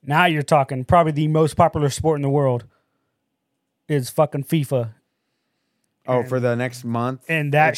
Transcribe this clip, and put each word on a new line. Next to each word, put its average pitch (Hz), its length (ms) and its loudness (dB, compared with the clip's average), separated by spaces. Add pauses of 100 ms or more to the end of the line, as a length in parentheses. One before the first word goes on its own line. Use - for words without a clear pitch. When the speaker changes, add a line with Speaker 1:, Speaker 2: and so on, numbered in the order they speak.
Speaker 1:
Now 151 220 2
you're 151 180 0
talking 135 400 0
probably 170 260 4
the 151 160 -2
most 156 300 0
popular 156 340 2
sport 156 280 -2
in 143 40 -6
the 139 80 -2
world 135 360 -2 (1200)
is 139 220 -2
fucking 147 340 0
fifa. 131 460 -2 (1160)
Speaker 2:
Oh, 127 140 0
Speaker 1:
And 120 80 -6
Speaker 2:
for 127 100 -2
the 120 160 0
next 123 300 -6
month 120 440 -6
Speaker 1:
and 151 260 -2
that 156 180 4
Speaker 2:
or - 40 -6